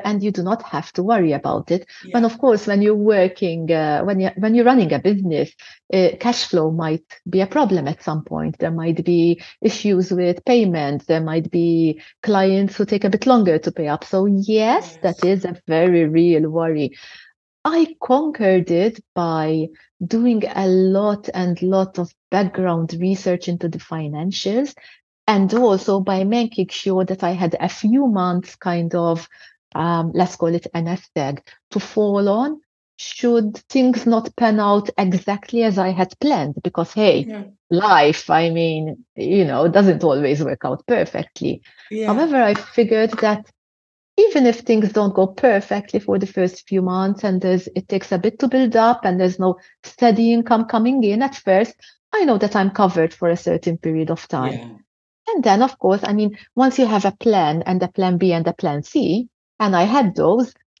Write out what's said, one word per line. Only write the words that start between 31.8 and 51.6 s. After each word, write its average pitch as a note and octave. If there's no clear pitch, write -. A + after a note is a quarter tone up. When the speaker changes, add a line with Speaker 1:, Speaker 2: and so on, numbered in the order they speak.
Speaker 1:
on C4+
should A3+
things B3+
not A3+
pan A3
out G#3
exactly G3+
as G3+
I F#3
had F#3
planned. F3+
Because, E3+
hey, G3
Speaker 2:
Yeah. G#2
Speaker 1:
life, E3+
I E3
mean, D#3+
you F#3+
know, C#3
doesn't F3+
always D3
work C3+
out C3+
perfectly. -
Speaker 2:
Yeah. G#3+
Speaker 1:
However, C#4+
I G#3
figured A3
that G#3+
even F4
if A#3
things G#3+
don't G3+
go F#3+
perfectly G3+
for G3+
the F#3+
first F3+
few F#3+
months F#3+
and F#3
there's, F#3
it F#3+
takes F#3+
a F#3
bit G3
to C#4
build B3
up A#3
and F3+
there's F#3
no F#3
steady A#3
income A#3
coming A#3+
in G#3+
at C4+
first, G3